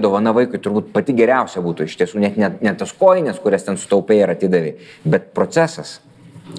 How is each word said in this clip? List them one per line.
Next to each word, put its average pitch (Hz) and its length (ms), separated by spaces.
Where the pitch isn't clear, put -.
dovana 107 340
vaikui 123 240
turbūt 104 320
pati 113 240
geriausia 113 480
būtų. 80 240
Iš - 140
tiesų, 92 180
net 101 180
ne, 101 220
ne 107 160
tas - 160
kojines, 180 480
kurias 98 240
ten 95 160
sutaupei 101 400
ir 92 140
atidavei, 85 420
bet 85 260
procesas - 680